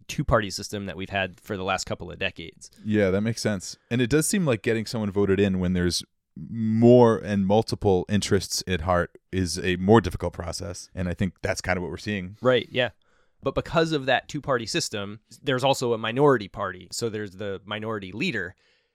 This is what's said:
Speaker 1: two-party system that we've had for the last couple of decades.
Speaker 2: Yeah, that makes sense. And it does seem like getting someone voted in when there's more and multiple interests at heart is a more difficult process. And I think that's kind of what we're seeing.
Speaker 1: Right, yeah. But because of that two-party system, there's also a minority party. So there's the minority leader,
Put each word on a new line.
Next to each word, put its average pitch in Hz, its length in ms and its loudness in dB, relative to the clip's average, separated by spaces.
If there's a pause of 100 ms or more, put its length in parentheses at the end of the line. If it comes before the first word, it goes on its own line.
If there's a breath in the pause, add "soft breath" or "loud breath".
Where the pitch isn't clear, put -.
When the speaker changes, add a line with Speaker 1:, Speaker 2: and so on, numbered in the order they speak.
Speaker 1:
two-party 113 440 0
system 101 340 -8
that 85 120 -10
we've 95 120 -8
had 95 320 -4
for 104 160 -8
the 92 60 -6
last 92 220 -2
couple 87 260 -8
of 82 80 -14
decades. - 500 -10 (160)
Speaker 2:
Yeah, 104 240 4
that 98 120 2
makes 113 200 -4
sense. 104 360 -4 (120)
And 120 140 0
it 117 80 0
does 151 160 2
seem 190 180 0
like 120 160 0
getting 113 240 -2
someone 107 240 -4
voted 98 300 2
in 95 200 2
when 90 140 0
there's 90 300 0 (460)
more 117 680 8
and 101 280 0
multiple 101 600 2
interests - 580 0
at 92 160 -2
heart 87 360 0 (120)
is 90 300 -2
a 92 160 -2
more 95 240 8
difficult 87 320 0
process. - 640 -12
And 92 140 -4
I 87 40 -4
think 92 280 -4
that's - 180 -4
kind 92 160 -2
of 90 80 -4
what 76 80 -8
we're 87 60 -10
seeing. 101 440 -8
Speaker 1:
Right, 123 300 2
yeah. 123 180 0 (540)
But 135 120 -4
because 165 360 0
of 139 140 -2
that 127 240 0
two-party 131 360 -4
system, 104 540 -6 (240)
there's 135 220 -2
also 131 260 2
a 113 60 0
minority 117 500 2
party. 92 440 -8
So 117 180 -6
there's 104 220 -8
the 95 340 -8
minority 107 480 -8
leader, 110 420 -4 (400)